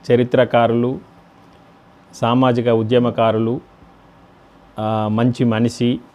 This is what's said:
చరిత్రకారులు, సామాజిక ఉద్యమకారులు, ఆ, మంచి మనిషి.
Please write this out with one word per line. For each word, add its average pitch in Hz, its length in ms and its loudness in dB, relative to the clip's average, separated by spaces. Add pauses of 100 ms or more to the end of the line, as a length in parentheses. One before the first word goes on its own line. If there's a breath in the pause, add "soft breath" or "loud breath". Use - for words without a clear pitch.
(120)
చరిత్రకారులు, 120 960 0 (1040)
సామాజిక 123 540 0
ఉద్యమకారులు, 113 920 0 (1160)
ఆ, 110 300 -2
మంచి 117 360 0
మనిషి. 120 560 0 (140)